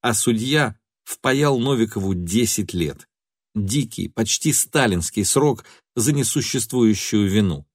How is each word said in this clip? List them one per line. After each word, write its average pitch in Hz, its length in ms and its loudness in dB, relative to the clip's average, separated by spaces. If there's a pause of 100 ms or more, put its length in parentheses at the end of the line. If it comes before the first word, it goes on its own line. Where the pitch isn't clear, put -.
А 123 100 0
судья 123 640 0 (280)
впаял 135 540 0
Новикову 113 560 0
десять 92 600 -2
лет. 80 340 -4 (460)
Дикий, 107 540 -4
почти - 440 -2
сталинский 101 720 0
срок 143 400 0 (300)
за 123 180 0
несуществующую 117 1160 0
вину. 92 460 0